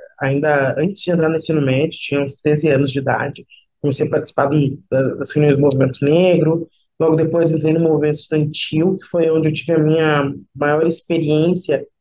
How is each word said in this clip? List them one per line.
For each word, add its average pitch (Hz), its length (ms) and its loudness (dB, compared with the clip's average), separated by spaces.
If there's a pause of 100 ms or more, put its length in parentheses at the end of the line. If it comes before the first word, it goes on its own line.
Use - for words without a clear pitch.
(200)
ainda 139 600 0
antes 190 240 -2
de 180 80 -2
entrar 160 180 2
no 160 60 0
ensino 160 260 -2
médio, 135 380 0
tinha 143 240 -4
uns 139 160 -8
treze 151 300 0
anos 135 220 2
de 143 80 -4
idade, 120 460 -4 (360)
comecei 143 260 -2
a - 20 -8
participar - 360 -2
do, 139 340 0 (100)
da, 131 120 0 (140)
das 139 160 -10
reuniões 147 260 4
do 135 40 0
Movimento 135 420 0
Negro, 165 640 2 (320)
logo 160 160 2
depois 160 360 0
entrei 156 220 0
no 165 60 2
movimento 151 360 2
estudantil, 156 800 -2
que - 100 -12
foi 165 240 0
onde 160 200 2
eu 151 40 -2
tive - 200 -4
a 160 40 2
minha 151 560 2 (220)
maior 147 320 0
experiência 165 960 -2 (160)